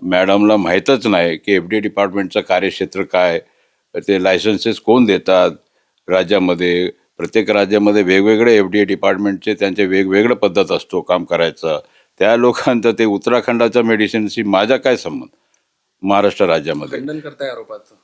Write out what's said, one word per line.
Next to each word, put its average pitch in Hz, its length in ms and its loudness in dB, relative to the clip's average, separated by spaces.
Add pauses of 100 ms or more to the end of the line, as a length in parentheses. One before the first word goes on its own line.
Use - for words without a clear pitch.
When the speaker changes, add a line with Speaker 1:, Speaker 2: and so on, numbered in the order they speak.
Speaker 1:
मॅडमला 98 540 2
माहीतच 101 500 0
नाही 85 300 0
की - 140 -6
एफडीए 95 280 -2
डिपार्टमेंटचं 101 600 -4
कार्यक्षेत्र 92 600 -4
काय, 90 400 0 (540)
ते 92 280 -2
लायसन्सेस 95 560 0
कोण 120 260 4
देतात 92 460 2 (580)
राज्यामध्ये. 90 800 0 (280)
प्रत्येक 95 320 -2
राज्यामध्ये 104 520 2
वेगवेगळे 107 560 4
एफडीए 101 260 2
डिपार्टमेंटचे 98 720 -2
त्यांचे 98 320 -2
वेगवेगळं 98 500 2
पद्धत 92 360 0
असतो 82 300 -4
काम 90 220 -2
करायचं. 80 560 -2 (400)
त्या 107 160 4
लोकांचं 120 640 2
ते 113 60 2
उत्तराखंडाच्या 117 800 0
मेडिसिनशी 107 600 -2
माझा 104 340 2
काय 123 200 0
संबंध? 73 380 -12 (640)
महाराष्ट्र 101 440 2
राज्यामध्ये. 76 540 -4
Speaker 2:
खंडन 151 200 -10
करताय 143 300 -12
आरोपाचं. 110 540 -18